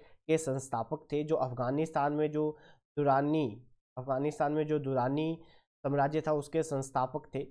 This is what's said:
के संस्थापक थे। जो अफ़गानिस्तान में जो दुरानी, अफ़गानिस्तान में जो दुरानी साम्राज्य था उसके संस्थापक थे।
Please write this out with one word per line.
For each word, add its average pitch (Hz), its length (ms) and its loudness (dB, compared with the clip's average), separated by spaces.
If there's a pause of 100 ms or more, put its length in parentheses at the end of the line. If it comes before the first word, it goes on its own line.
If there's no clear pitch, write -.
(260)
के 156 120 4
संस्थापक 131 720 -4
थे। 147 120 0
जो 156 120 2
अफ़गानिस्तान 139 760 0
में 151 180 2
जो 151 260 0 (400)
दुरानी, 143 680 2 (320)
अफ़गानिस्तान 143 540 0
में 151 140 0
जो 151 120 0
दुरानी 139 600 0 (460)
साम्राज्य 143 340 2
था 151 120 0
उसके 151 300 0
संस्थापक 135 720 -4
थे। 135 160 -6